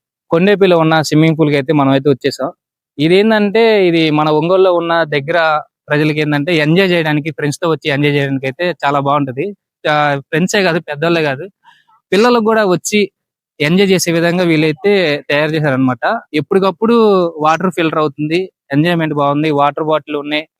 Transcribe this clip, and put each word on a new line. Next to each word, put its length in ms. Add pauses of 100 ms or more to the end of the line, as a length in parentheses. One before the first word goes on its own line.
(300)
కొండేపిలో 480
ఉన్న 240
స్విమ్మింగ్ 380
పూల్కి 160
అయితే 180
మనం 180
అయితే 180
వచ్చేసాం. 420 (480)
ఇదేంటంటే, 880
ఇది 220
మన 200
ఒంగోలులో 440
ఉన్న 300
దగ్గర 580 (280)
ప్రజలకి 300
ఏంటంటే, 360
ఎంజాయ్ 360
చేయడానికి, 400
ఫ్రెండ్స్ 320
తో 60
వచ్చి 200
ఎంజాయ్ 240
చేయడానికి 320
అయితే 300 (100)
చాలా 140
బాగుంటది. 560 (340)
ఆ, 300
ఫ్రెండ్సే 440
కాదు, 160
పెద్దోళ్ళే 440
కాదు, 260 (640)
పిల్లలకు 320
కూడా 220
వచ్చి 440 (500)
ఎంజాయ్ 300
చేసే 220
విధంగా 320
వీళ్ళైతే 840
తయారు 220
చేశారనమాట. 680 (140)
ఎప్పటికప్పుడు 600 (440)
వాటర్ 340
ఫిల్టర్ 280
అవుతుంది, 500 (240)
ఎంజాయ్‌మెంట్ 400
బాగుంది, 380
వాటర్ 320
బాటిల్ 320
ఉన్నాయి, 340 (100)